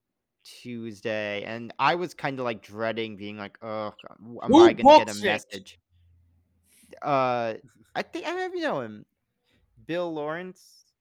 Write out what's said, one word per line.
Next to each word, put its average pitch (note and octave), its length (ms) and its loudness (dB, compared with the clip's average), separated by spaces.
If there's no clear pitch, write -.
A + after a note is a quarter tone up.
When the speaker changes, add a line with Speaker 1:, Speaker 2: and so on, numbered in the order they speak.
Speaker 1:
Tuesday, G#2+ 1000 -6
and A2+ 340 -10
I D3 160 2
was F3 200 -6
kinda, C3+ 280 -6
like, A#2 200 -4
dreading A2 540 -6
being G#2 200 -12
like, G2+ 260 -14
"Ugh, G#2+ 320 -8
w-, A#2 240 -16
am B3+ 140 8
Speaker 2:
Who - 20 12
Speaker 1:
I F4 140 10
gonna A#3+ 200 6
get D4 160 8
a G#3+ 40 -4
Speaker 2:
books G3+ 100 -10
it? G3 220 0
Speaker 1:
message?" - 340 -16
Uh, B2 640 0
Speaker 2:
<laughs> - 320 -18
Speaker 1:
I - 60 -2
think, E4 240 -8
I D#4 40 -6
don't F4+ 100 -4
know F#4 80 -4
if F4+ 60 -10
you F4+ 80 -6
know A3 200 -4
him. G#2+ 240 -12
Bill E3+ 280 -4
Lawrence? D#3+ 720 -10